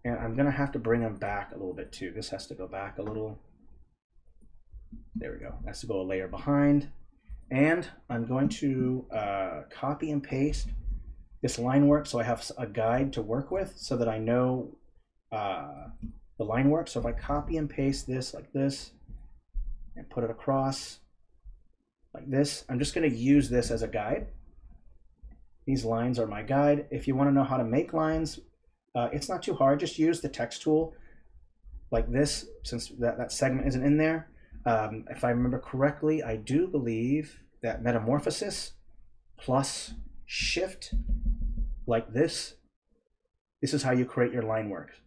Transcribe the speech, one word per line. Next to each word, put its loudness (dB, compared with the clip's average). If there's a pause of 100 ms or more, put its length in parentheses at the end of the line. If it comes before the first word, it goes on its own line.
And -2
I'm -4
gonna 4
have 0
to -4
bring 2
them -2
back -4
a -14
little -6
bit -12
too. -10
This -8
has -8
to -10
go -10
back -8
a -6
little. -6 (1800)
There -6
we -10
go. -10 (120)
That's -8
to -8
go 0
a -2
layer -2
behind. 4 (640)
And 4 (220)
I'm -2
going 2
to, 0
uh, -2
copy -4
and 0
paste 0 (720)
this -2
line 6
work 6
so -2
I 2
have 0
s-, -12
a -4
guide 2
to -2
work -2
with -2
so -4
that 2
I 0
know, 2 (540)
uh, -4 (500)
the -4
line 2
work. 2
So -4
if -4
I 0
copy -2
and -2
paste -2
this -4
like -14
this -2 (1040)
and -12
put -2
it 0
across -2 (1120)
like -12
this, 2
I'm 0
just 0
gonna 2
use 6
this 2
as 0
a -2
guide. -2 (1400)
These 0
lines 2
are 0
my -6
guide. 4
If -4
you 2
wanna 6
know 6
how 2
to 2
make 2
lines, 0 (560)
uh, 2
it's -6
not -2
too 0
hard. 6
Just -4
use 4
the -4
text -6
tool 2 (960)
like 2
this, 2 (160)
since -6 (100)
that, 2
that -4
segment 0
isn't 0
in 6
there. 2 (360)
Um, 2
if -4
I 2
remember 2
correctly, 0
I -4
do 2
believe 0 (220)
that -2
metamorphosis 0 (640)
plus 0 (320)
shift -4 (960)
like 2
this, 0 (1040)
this 0
is 2
how 2
you 4
create 2
your 0
line 0
work. -8 (160)